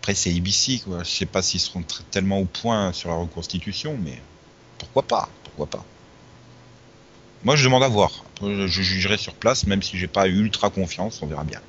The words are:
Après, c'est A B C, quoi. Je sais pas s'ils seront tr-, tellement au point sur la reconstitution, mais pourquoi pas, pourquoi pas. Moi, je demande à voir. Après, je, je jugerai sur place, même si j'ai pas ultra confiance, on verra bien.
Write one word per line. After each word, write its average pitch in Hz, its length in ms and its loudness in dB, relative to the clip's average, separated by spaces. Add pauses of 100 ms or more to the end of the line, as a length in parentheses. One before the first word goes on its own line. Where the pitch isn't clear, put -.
Après, 101 140 -2
c'est 87 200 0
A 87 40 2
B 87 80 0
C, 120 380 0
quoi. 87 180 -8
Je - 80 -8
sais - 140 -2
pas 95 160 0
s'ils - 180 -2
seront - 220 -4
tr-, - 300 -10
tellement 98 280 2
au 95 60 0
point 101 480 -2
sur - 160 -8
la 82 60 -2
reconstitution, 90 840 -6
mais 71 200 -8 (580)
pourquoi - 240 0
pas, 104 240 0 (160)
pourquoi 73 240 -8
pas. 50 180 -12 (1600)
Moi, 135 140 6
je 135 80 6
demande 131 180 8
à 135 60 4
voir. 104 340 4 (140)
Après, 101 180 -2
je, 98 120 0
je 92 140 0
jugerai 95 360 0
sur - 160 -8
place, 120 340 0
même 98 160 2
si - 140 -6
j'ai 90 100 -2
pas 98 220 4
ultra 101 400 2
confiance, 95 520 -4
on - 60 -6
verra 73 160 -6
bien. - 260 -6